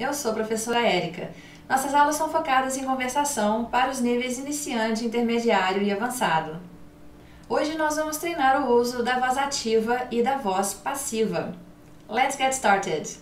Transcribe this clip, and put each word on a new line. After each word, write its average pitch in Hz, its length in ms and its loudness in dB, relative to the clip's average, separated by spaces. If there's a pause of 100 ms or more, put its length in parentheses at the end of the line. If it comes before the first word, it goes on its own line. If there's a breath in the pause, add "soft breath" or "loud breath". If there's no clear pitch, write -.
Eu 277 140 -2
sou 233 160 -2
a 214 40 -2
professora 220 460 -2
Érica. 180 500 0 (380 loud breath)
Nossas 262 260 0
aulas 294 220 6
são 311 140 -2
focadas 262 480 2
em 269 80 -6
conversação 247 800 0
para 247 240 2
os 254 100 -4
níveis 240 380 0
iniciante, 233 680 -2
intermediário 226 800 2
e 202 100 2
avançado. 175 680 -2 (880 loud breath)
Hoje 302 300 0
nós 302 200 0
vamos 311 200 -2
treinar 294 460 2
o 247 100 2
uso 240 300 2
da 247 160 0
voz 254 180 0
ativa 247 760 0
e 233 120 2
da 262 160 2
voz 196 340 0
passiva. 190 800 -2 (540)
Let's 247 300 0
get 262 160 2
started! 190 680 0